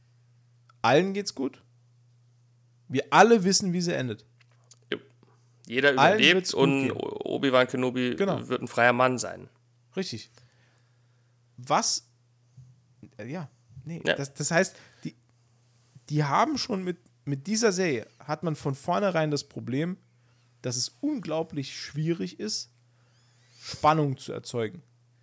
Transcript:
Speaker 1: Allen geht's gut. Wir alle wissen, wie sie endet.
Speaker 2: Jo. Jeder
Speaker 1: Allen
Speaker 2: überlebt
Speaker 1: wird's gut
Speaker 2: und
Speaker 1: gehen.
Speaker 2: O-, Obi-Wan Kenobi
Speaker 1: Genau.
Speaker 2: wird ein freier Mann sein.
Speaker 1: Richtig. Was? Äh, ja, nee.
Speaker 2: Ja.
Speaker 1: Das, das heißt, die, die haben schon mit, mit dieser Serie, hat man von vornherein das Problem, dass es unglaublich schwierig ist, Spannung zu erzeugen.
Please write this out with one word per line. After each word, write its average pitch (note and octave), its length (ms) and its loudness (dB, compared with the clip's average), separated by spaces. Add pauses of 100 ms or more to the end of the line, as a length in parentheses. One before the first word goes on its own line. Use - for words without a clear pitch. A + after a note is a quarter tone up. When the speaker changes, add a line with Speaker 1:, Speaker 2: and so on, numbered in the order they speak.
(840)
Speaker 1:
Allen E3 300 4
geht's G3+ 200 -6
gut. - 300 -8 (1200)
Wir C3 220 -4
alle G3+ 340 8
wissen, F#3+ 300 2
wie F3+ 80 -2
sie E3+ 140 -2
endet. B2+ 280 -6 (720)
Speaker 2:
Jo. - 60 -4 (640)
Jeder C3 320 2
Speaker 1:
Allen F3+ 220 6
Speaker 2:
überlebt E3+ 160 8
Speaker 1:
wird's F#3 160 -2
gut - 100 0
Speaker 2:
und C3+ 220 4
Speaker 1:
gehen. C3 80 -2
Speaker 2:
O-, - 300 -6 (140)
Obi-Wan B2+ 320 4
Kenobi B2+ 480 -2
Speaker 1:
Genau. E3 320 -2
Speaker 2:
wird B2 140 -2
ein B2 60 -8
freier A#2+ 260 4
Mann B2+ 240 2
sein. F#2+ 320 -10 (460)
Speaker 1:
Richtig. F#3 340 -10 (1300)
Was? C#3+ 500 -2 (1080)
Äh, G#2 140 -14
ja, E3 180 -10 (340)
nee. D#3+ 220 -10
Speaker 2:
Ja. D#3+ 80 0
Speaker 1:
Das, C#3 220 -6
das D3 160 -6
heißt, E3+ 240 2 (300)
die, - 100 -12 (960)
die D3+ 120 2
haben G3+ 360 2
schon F#3+ 240 -4
mit, F3+ 140 -6 (260)
mit C#3 240 -6
dieser G#3+ 240 2
Serie, E3+ 340 -2 (140)
hat D3+ 240 -8
man D#3+ 120 -2
von C#3+ 200 -4
vornherein F3 560 -2
das C#3+ 140 -2
Problem, C3 520 -6 (640)
dass B2 160 -4
es - 220 -6
unglaublich E3 800 -6
schwierig E3+ 600 -6
ist, - 320 -8 (920)
Spannung D3+ 560 0
zu - 160 -12
erzeugen. A2+ 480 -6 (420)